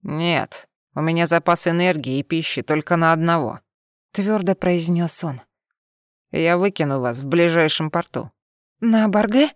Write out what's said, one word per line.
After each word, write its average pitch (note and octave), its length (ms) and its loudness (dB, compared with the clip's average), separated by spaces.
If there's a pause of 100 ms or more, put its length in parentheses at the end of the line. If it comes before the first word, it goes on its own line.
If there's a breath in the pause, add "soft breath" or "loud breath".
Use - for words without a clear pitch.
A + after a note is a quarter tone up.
Нет, D#3 640 -4 (260)
у - 60 -6
меня E3 260 0
запас E3+ 400 2
энергии E3 520 0
и C#3+ 40 -2
пищи D#3+ 400 -4
только D#3 340 -2
на E3 160 4
одного, E3 480 0 (520)
твёрдо G3 420 0
произнёс E3+ 720 0
он. C#3 160 -8 (880)
Я E3 280 2
выкину E3 420 0
вас B2 200 -4
в C#3 80 -10
ближайшем E3 640 2
порту. C#3 400 -6 (500)
На A3 280 2
Барге? G#3+ 480 2